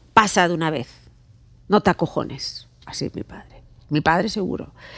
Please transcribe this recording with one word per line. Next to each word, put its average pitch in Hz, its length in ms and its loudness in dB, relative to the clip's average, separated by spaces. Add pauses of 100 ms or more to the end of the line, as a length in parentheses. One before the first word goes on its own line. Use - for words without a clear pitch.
(140)
pasa 202 340 4
de 175 60 0
una 160 160 0
vez. 139 180 -4 (800)
No 202 140 6
te 196 80 4
acojones". - 760 -4 (180)
Así - 200 -8
es - 100 -8
mi - 80 -8
padre. - 400 -20 (260)
Mi 151 120 0
padre 175 280 2
seguro. - 440 -6 (240)